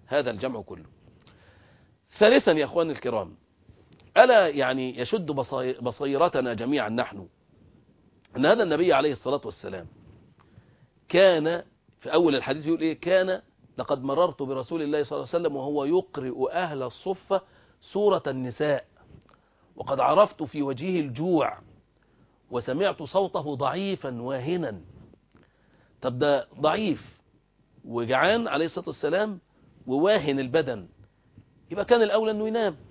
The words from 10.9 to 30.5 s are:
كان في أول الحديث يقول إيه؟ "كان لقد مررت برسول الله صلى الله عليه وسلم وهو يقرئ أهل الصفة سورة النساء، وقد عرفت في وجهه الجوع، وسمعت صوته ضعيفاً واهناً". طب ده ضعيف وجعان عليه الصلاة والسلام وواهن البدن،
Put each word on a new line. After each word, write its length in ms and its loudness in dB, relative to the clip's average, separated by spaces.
كان 540 4
في 120 -10
أول 220 4
الحديث 320 -4
يقول 140 -2
إيه؟ 200 -4
"كان 420 0
لقد 240 -4
مررت 400 0
برسول 400 -6
الله 200 -2
صلى 140 -6
الله 180 -8
عليه 100 0
وسلم 120 -2
وهو 280 -4
يقرئ 680 -2
أهل 300 -4
الصفة 580 -4
سورة 460 2
النساء، 580 -2
وقد 240 -4
عرفت 420 4
في 200 -6
وجهه 380 -2
الجوع، 580 0
وسمعت 520 -2
صوته 520 -4
ضعيفاً 680 -4
واهناً". 580 -6
طب 160 -4
ده 300 2
ضعيف 580 -2
وجعان 640 0
عليه 160 0
الصلاة 220 -8
والسلام 520 -4
وواهن 540 2
البدن، 480 -2